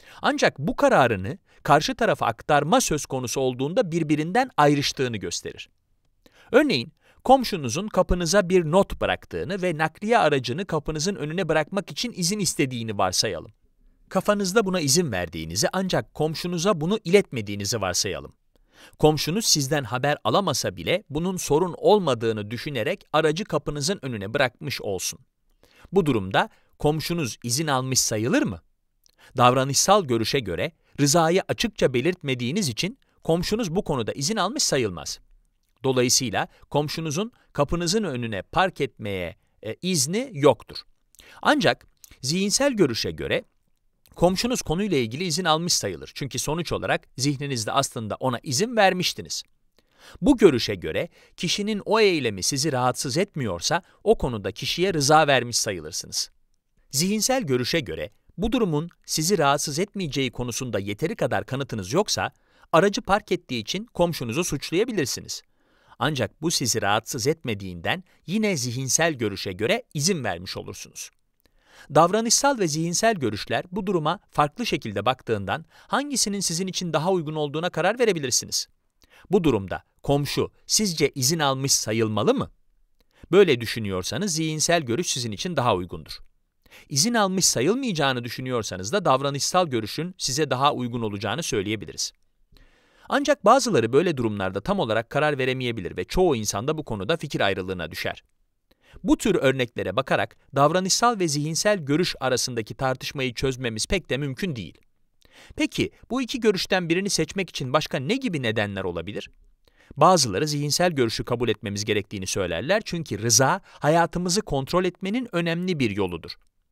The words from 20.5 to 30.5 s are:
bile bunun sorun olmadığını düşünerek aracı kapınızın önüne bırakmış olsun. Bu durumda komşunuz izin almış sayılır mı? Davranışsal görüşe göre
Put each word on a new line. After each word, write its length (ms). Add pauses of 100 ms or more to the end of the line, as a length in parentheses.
bile 340
bunun 260
sorun 420
olmadığını 720
düşünerek 600
aracı 320
kapınızın 580
önüne 320
bırakmış 460
olsun. 380 (760)
Bu 140
durumda 420 (300)
komşunuz 640
izin 240
almış 340
sayılır 420
mı? 180 (760)
Davranışsal 680
görüşe 360
göre 320 (280)